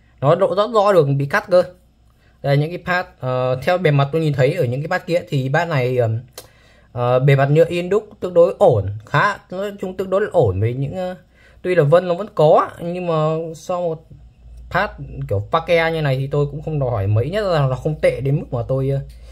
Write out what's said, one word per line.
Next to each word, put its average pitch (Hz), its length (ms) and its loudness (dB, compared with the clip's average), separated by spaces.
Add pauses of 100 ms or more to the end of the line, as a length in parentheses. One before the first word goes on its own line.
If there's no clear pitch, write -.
(200)
Nó 147 140 2
độ 180 200 0
rõ, 208 200 0
rõ 208 180 4
được 160 140 4 (100)
bị 139 100 -2
cắt 202 240 -2
cơ. 180 120 6 (800)
Đây, 143 140 2
những 151 140 0
cái 175 160 -10
pad, 180 200 -2 (140)
ờ, 127 420 -2
theo 180 160 0
bề 170 120 2
mặt 139 220 2
tôi 160 100 0
nhìn 151 100 0
thấy 139 220 2
ở 170 100 -2
những 127 180 -4
cái 175 160 -4
pad - 80 -8
kia 170 220 0
thì 135 260 -2
pad 170 140 0
này, 127 300 0
ờm, 113 220 0 (720)
ờ, 123 260 0
bề 139 180 4
mặt 139 140 2
nhựa 160 180 6
in 175 200 -4
đúc 208 200 -2 (120)
tương 180 140 -6
đối 196 240 6
ổn, 107 320 4 (160)
khá, 185 300 0 (140)
nói 196 300 -8
chung 185 160 -8
tương 190 140 -6
đối 190 100 2
là 208 120 -4
ổn 101 280 2
với 117 140 0
những, 143 220 -6
ờ, 180 200 -6 (460)
tuy 180 120 -2
là 165 80 6
vân 170 260 4
nó 175 60 0
vẫn 196 200 -6
có, 180 360 4 (100)
nhưng 175 260 -6
mà 156 280 0 (220)
so 180 240 -6
một 160 260 -6 (640)
pad 196 200 -2 (380)
kiểu 101 220 -4
Pake 165 400 0
như 160 120 -4
này 135 140 0
thì 135 100 -4
tôi 143 200 0
cũng 143 160 -10
không 156 160 -6
đòi 127 120 -2
hỏi 98 160 -2
mấy, 113 240 0
nhất 208 140 -2
là 156 220 2
nó 131 80 0
không 156 260 -4
tệ 135 200 2
đến 139 200 -2
mức - 100 -12
mà 117 180 -4
tôi, 135 200 -2
ờ, 139 120 -2 (300)